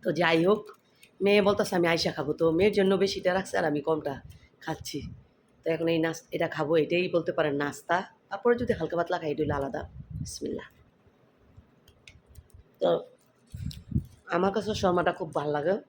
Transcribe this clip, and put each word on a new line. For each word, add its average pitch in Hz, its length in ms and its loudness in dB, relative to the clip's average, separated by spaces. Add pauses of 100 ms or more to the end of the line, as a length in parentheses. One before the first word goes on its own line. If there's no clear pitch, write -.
তো 180 100 -2
যাই 165 320 4
হোক, 214 320 2 (460)
মেয়ে 202 200 6
বলতাছে, 196 340 2
"আমি 170 100 4
আইসা 170 260 2
খাবো।" 147 200 -4
তো 165 180 2
মেয়ের 190 220 4
জন্য 196 220 4
বেশিটা 190 400 0
রাখছে, 190 240 -2
আর 185 60 0
আমি 147 160 0
কমটা 143 400 -2 (400)
খাচ্ছি। - 420 -8 (640)
তো 160 60 -2
এখন 165 180 0
এই 165 100 2
নাস-, 160 320 -2
এটা 160 180 -2
খাবো, 156 280 0
এটাই 175 320 2
বলতে 170 240 0
পারেন 151 220 0
নাস্তা। 147 480 -2 (260)
তারপরে 240 300 0
যদি 233 140 -2
হালকা 165 240 -2
পাতলা 175 220 -2
খাই, 160 120 -4
এটা 147 120 -2
হইলো 151 120 -2
আলাদা। 139 340 -6 (220)
বিসমিল্লাহ। - 560 -10 (2250)
তো 170 260 0 (1200)
আমার 180 260 0
কাছে 208 220 -2
শর্মাটা 175 380 2
খুব 165 220 -8
ভাল 147 160 -2
লাগে 147 260 0 (120)